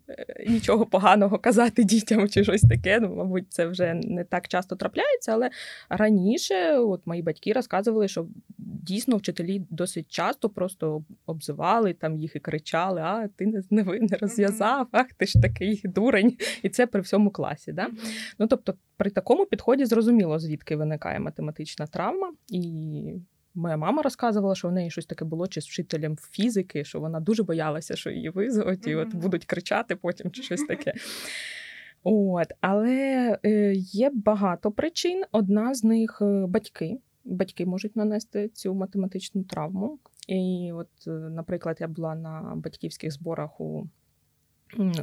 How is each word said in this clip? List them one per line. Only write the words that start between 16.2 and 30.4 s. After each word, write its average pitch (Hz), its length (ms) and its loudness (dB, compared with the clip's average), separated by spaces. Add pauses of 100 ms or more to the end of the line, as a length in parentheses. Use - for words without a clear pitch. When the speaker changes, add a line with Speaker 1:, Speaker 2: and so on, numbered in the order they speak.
Speaker 1:
І 190 60 0
це 247 180 2
при 202 140 0
всьому 196 300 4
класі, - 420 -6
да? 180 140 -4
Speaker 2:
Мгм. 233 100 -12 (420)
Speaker 1:
Ну, 220 80 4
тобто, - 260 2 (240)
при 196 140 0
такому 285 340 2
підході 269 400 2
зрозуміло, 214 540 4
звідки 156 360 -4
виникає 151 440 -4
математична 151 680 -8
травма. 339 440 -4 (180)
І 160 640 -6 (420)
моя 165 220 -2
мама 202 240 0
розказувала, 214 540 0
що 185 120 -4
в 175 40 -2
неї 175 200 -2
щось 165 140 -8
таке 160 200 -8
було 160 220 -4
чи 160 140 -8
з - 40 -10
вчителем 156 560 -6
фізики, 196 600 -2
що 151 160 -10
вона 160 200 -6
дуже 214 240 2
боялася, 160 520 -2
що - 140 -8
її 160 200 -6
визовуть, 196 580 0
і 151 80 0
от 160 120 -2
Speaker 2:
Мгм. 214 120 -6
Speaker 1:
будуть 175 260 -2
кричати 185 500 -2
потім 180 360 -6
чи 262 120 -12